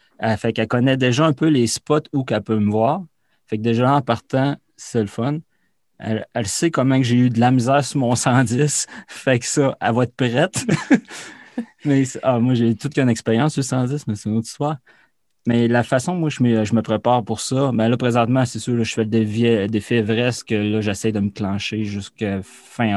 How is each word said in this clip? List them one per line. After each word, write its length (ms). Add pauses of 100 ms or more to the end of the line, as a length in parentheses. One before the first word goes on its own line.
(220)
Euh, 160
fait 160
qu'elle 140
connaît 280
déjà 300
un 80
peu 140
les 180
spots 480
où 100
qu'elle 200
peut 160
me 100
voir. 320 (460)
Fait 100
que 60
déjà, 280
en 100
partant, 560 (200)
c'est 240
le 60
fun. 320 (580)
Elle, 360
elle 140
sait 220
comment 280
que 60
j'ai 120
eu 140
de 100
la 100
misère 340
sur 160
mon 160
cent 280
dix. 420 (120)
<laughs> 100
Fait 320
que 60
ça, 360
elle 140
va 80
être 120
prête. 500 (520)
<laughs> 680
Mais 200
c'est, 160
ah, 180
moi, 140
j'ai 220
toute 180
qu'une 160
expérience 440
sur 100
cent 220
dix, 200
mais 100
c'est 140
une 80
autre 100
histoire. 300 (680)
Mais 220
la 160
façon, 320
moi, 140
je 120
me, 220
je 100
me 80
prépare 420
pour 180
ça, 320
ben 160
là, 80
présentement, 480
c'est 140
sûr, 160
là, 80
je 100
fais 100
le 60
défi, 580
défi 280
Everest, 500
que 100
là, 260
j'essaie 300
de 80
me 100
clencher 540
jusqu'à 600
fin 540